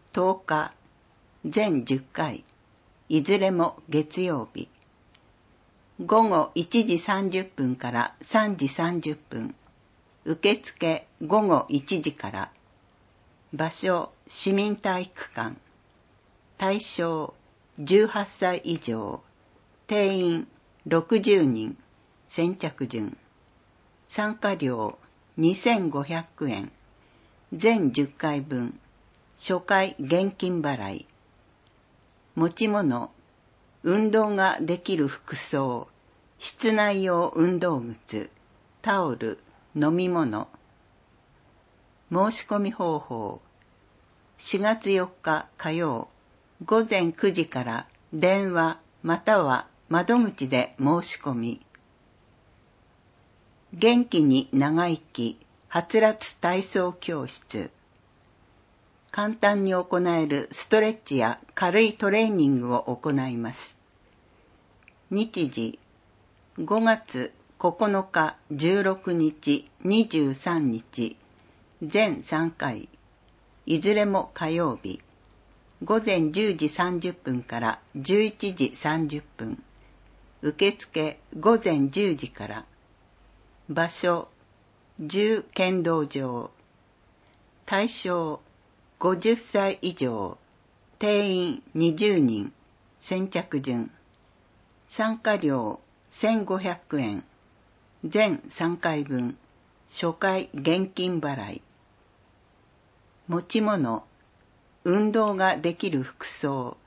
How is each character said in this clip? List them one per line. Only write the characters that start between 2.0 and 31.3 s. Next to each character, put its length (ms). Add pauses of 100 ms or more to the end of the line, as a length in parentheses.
回。 300 (640)
い 160
ず 160
れ 100
も 400
月 320
曜 320
日。 160 (1300)
午 260
後 280
一 320
時 140
三 320
十 140
分 300
か 140
ら 320
三 360
時 100
三 340
十 140
分。 400 (680)
受 300
付 540 (160)
午 180
後 260
一 360
時 100
か 160
ら。 220 (1040)
場 180
所、 400 (160)
市 260
民 220
体 300
育 280
館。 220 (1040)
対 200
象、 540 (460)
十 260
八 200
歳 380
以 140
上。 460 (640)
定 280
員、 320 (380)
六 340
十 240
人。 320 (560)
先 240
着 300
順。 320 (880)
参 280
加 180
料、 460 (360)
二 200
千 340
五 140
百 440
円。 240 (800)
全 400
十 140
回 360
分。 380 (560)
初 260
回 380
現 380
金 240
払 320
い。 140 (1300)